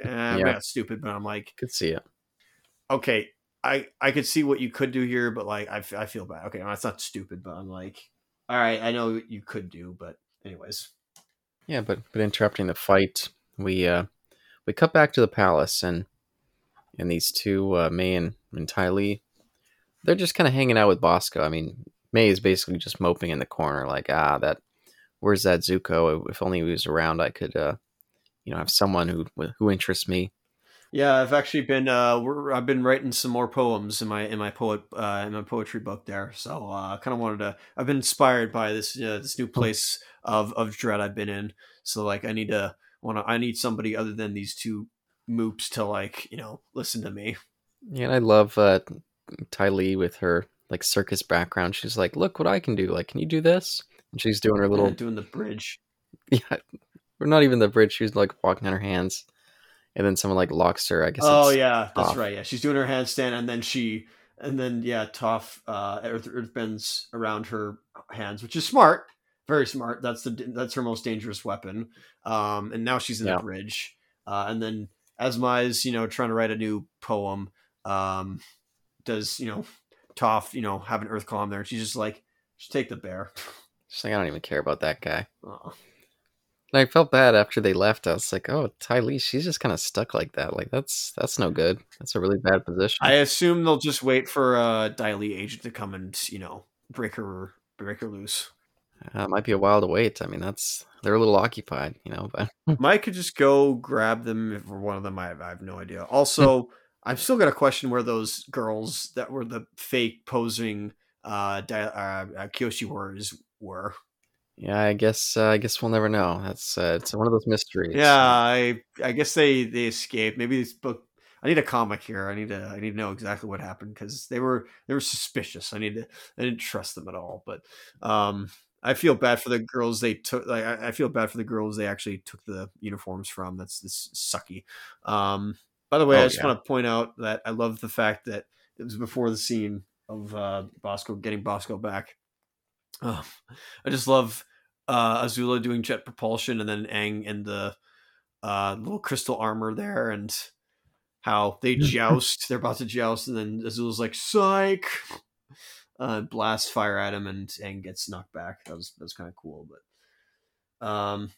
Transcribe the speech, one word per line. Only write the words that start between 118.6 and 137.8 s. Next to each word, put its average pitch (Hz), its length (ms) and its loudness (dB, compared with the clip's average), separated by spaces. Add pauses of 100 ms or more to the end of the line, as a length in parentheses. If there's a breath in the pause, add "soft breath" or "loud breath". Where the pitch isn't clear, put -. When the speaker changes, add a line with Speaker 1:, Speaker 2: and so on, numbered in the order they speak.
Speaker 1:
I 123 80 0
guess 143 220 0
they, 139 320 6
they 117 220 -2
escaped. 110 500 -2
Maybe 127 240 0
this 113 120 -6
book, - 340 -8 (360 soft breath)
I - 40 0
need 160 100 4
a 143 60 4
comic 110 380 0
here. 98 280 -8
I 101 60 -6
need 107 140 -8
to, 98 160 -8
I 101 140 -12
need 107 120 -4
to 101 60 -8
know 104 140 -4
exactly 101 380 -8
what 98 120 -8
happened, 104 340 -14
'cause 110 340 -14
they 123 100 -4
were, 127 280 0 (200 loud breath)
they 135 60 -4
were 139 60 -2
suspicious. - 720 -6
I 104 60 -8
need 107 160 -4
to, 113 120 -10 (300 loud breath)
I - 60 -8
didn't 120 160 -4
trust - 360 -8
them 92 120 -14
at 90 80 -12
all. 92 300 -12
But, - 160 -12 (400 loud breath)
um, 101 480 0 (320 soft breath)
I 127 140 0
feel 156 200 4
bad 120 260 2
for - 80 -8
the 120 100 2
girls 117 420 -2
they 113 140 0
took. - 300 -6
Like, 113 200 -2
I, 117 220 -4
I 117 40 -4
feel 131 180 0
bad 110 220 0
for - 60 -10
the 113 60 -6
girls 107 340 -4
they 107 100 -2
actually 101 320 -6
took - 260 -20
the 95 240 -10 (100)
uniforms 98 500 -10
from. 92 280 -10
That's, 92 220 -12
this - 360 -12
sucky. - 500 -8 (380 loud breath)
Um, 101 540 -2 (320)
by 147 100 4
the 156 60 6
way, 139 120 8
Speaker 2:
Oh, 127 60 8
Speaker 1:
I 127 40 6
just 127 120 0
Speaker 2:
yeah. - 40 -2
Speaker 1:
wanna 131 220 2
point 127 220 0
out 117 300 -2
that 110 280 -4
I 113 60 -6
love 113 280 -2
the 110 100 -10